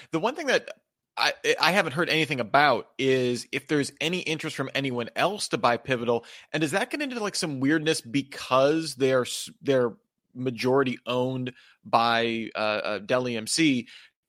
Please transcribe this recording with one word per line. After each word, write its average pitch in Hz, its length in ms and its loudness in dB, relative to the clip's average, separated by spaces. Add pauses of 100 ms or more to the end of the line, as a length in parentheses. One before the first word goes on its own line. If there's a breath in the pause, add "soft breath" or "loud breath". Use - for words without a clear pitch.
(120 loud breath)
the 165 80 0
one 233 160 -2
thing 311 120 -8
that 208 220 2 (460)
I, 143 160 0 (300)
I 156 100 4
haven't 175 220 2
heard 160 160 0
anything 151 320 0
about 127 560 2
is 127 560 0
if 131 160 -6
there's 147 320 0
any 170 180 -2
interest 156 380 -6
from 135 180 -4
anyone 127 400 -4
else 175 340 -2
to - 80 -2
buy 120 200 2
Pivotal. 117 480 0 (260 loud breath)
And 151 80 -2
does 156 120 -2
that 202 180 -2
get 302 120 -4
into, 254 200 -6
like, 208 140 -4
some 143 260 -4
weirdness 156 400 2
because 135 920 0
they're 131 260 2
s-, - 280 -6 (120)
they're 123 320 2 (400)
majority 127 720 0
owned 127 480 -2 (320 soft breath)
by, 117 680 2
uh, - 40 -8
uh, 107 420 -2
Dell 123 300 0
E 117 80 -4
M 110 100 -8
C? 135 400 2 (420 loud breath)